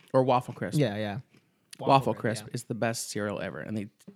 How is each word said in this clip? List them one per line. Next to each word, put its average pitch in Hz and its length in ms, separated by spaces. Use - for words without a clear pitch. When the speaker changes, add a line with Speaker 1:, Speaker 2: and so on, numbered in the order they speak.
Speaker 1:
or 131 100
Waffle 127 300
Crisp. 110 240
Speaker 2:
Yeah, 110 200
yeah. 107 220
Speaker 1:
Waffle 127 80
Speaker 2:
Waffle 135 260
Crisp, 110 300
Speaker 1:
Crisp - 60
Speaker 2:
yeah. - 60
Speaker 1:
is 127 100
the 120 100
best 113 360
cereal 104 280
ever, 90 200
and 107 180
they, 104 100